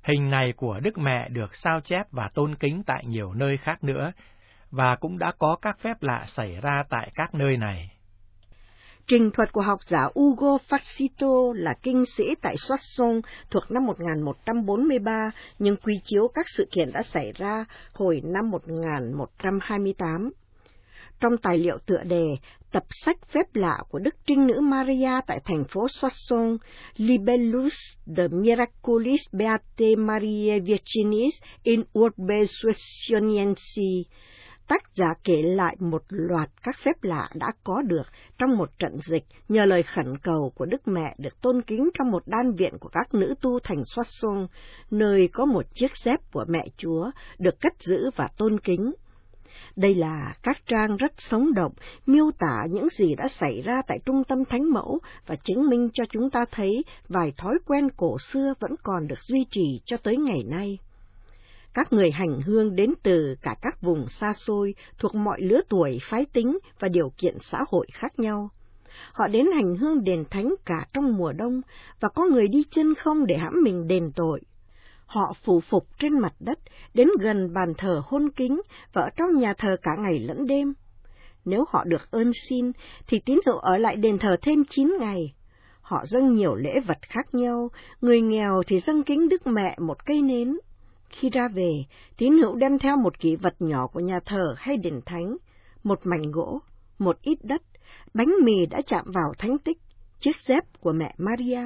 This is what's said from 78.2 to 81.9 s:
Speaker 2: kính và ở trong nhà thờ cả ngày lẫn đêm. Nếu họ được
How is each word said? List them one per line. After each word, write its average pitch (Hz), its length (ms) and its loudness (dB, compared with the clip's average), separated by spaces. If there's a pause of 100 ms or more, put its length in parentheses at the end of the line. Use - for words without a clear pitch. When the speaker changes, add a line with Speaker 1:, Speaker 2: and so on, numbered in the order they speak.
Speaker 2:
kính 269 260 0 (320)
và - 80 0
ở - 160 -2
trong 330 220 2
nhà 214 140 2
thờ 190 280 0
cả 160 180 -2
ngày 180 200 0
lẫn 156 280 -4
đêm. 277 260 0 (720)
Nếu 202 240 0
họ - 140 0
được 165 280 -2